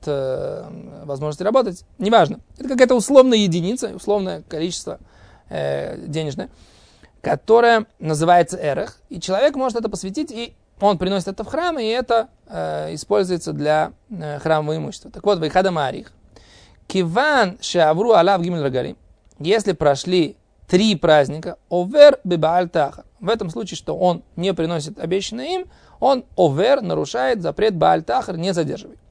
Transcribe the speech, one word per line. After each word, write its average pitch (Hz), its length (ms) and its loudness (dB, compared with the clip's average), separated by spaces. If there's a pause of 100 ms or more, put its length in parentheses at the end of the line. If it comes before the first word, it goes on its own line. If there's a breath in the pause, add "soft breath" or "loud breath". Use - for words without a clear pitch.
э, 139 1000 -6
возможности 147 360 -8
работать, 208 420 0 (140)
неважно. 202 420 4 (200)
Это 269 100 -10
какая-то 254 240 4
условная 254 460 6
единица, 190 560 -2
условное 185 480 -4
количество, 170 560 -8 (500 soft breath)
э, 143 560 -6
денежное, 151 460 -8 (680 soft breath)
которое 226 680 2 (100)
называется 170 640 2
эрех. - 480 -6
И 208 100 -12
человек 240 360 0
может 254 240 -4
это 226 100 -4
посвятить, 196 420 -8
и 233 220 -10 (260)
он 202 200 2
приносит 185 300 -2
это 196 140 -8
в 202 40 -16
храм, 320 320 -4
и 226 60 -4
это, 233 440 -2 (180)
э, 156 460 -6
используется 175 600 -2
для, 151 400 0 (180)
э, 156 260 -10
храмового 156 400 0
имущества. - 320 -10
Так - 140 -20
вот, 202 160 2
вейхада 180 320 2
маарих. 143 400 -4 (760 soft breath)
Киван 196 720 0
шеавру 170 500 2
алав 190 300 4
гимель 170 200 -4
рагалим. 131 360 -4 (420)
Если 196 320 0
прошли 156 640 0 (320)
три 202 280 2
праздника, 151 640 2 (120)
овер 269 540 6
бебааль 175 440 0
тахар. 160 380 -2 (140)
В 170 100 -6
этом 226 200 -2
случае, 185 280 -10
что - 180 -6
он 170 280 0 (120)
не 180 180 -2
приносит 160 460 -6
обещанное 196 460 -6
им, 370 200 -6 (340 soft breath)
он 254 260 0 (100)
овер, 185 460 2
нарушает 202 600 -2
запрет 180 340 -2
бааль 165 280 2
тахар, 233 320 -4
не 175 180 -4
задерживай. 160 440 -4 (140)